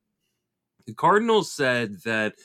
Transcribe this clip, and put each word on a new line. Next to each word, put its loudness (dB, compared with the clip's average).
The -14
Cardinals 2
said -2
that -2